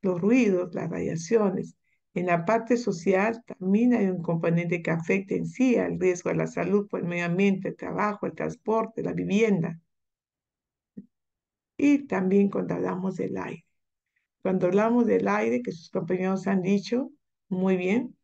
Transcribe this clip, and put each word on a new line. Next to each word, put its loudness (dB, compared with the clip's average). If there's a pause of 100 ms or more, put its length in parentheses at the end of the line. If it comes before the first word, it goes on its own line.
Los 0
ruidos, 4
las -6
radiaciones. -2 (360)
En -4
la 0
parte 2
social 0
también 2
hay 2
un -2
componente 0
que -2
afecta -2
en -2
sí 2
al -2
riesgo 0
a 0
la 0
salud -2
por -6
el -6
medio -2
ambiente, 2
el -8
trabajo, -4
el -6
transporte, -4
la -4
vivienda. 0 (2000)
Y 2
también 2
cuando -2
hablamos -4
del -4
aire. -10 (760)
Cuando 0
hablamos 4
del 2
aire, 0
que -8
sus -16
compañeros -2
han 0
dicho -2 (380)
muy 0
bien -2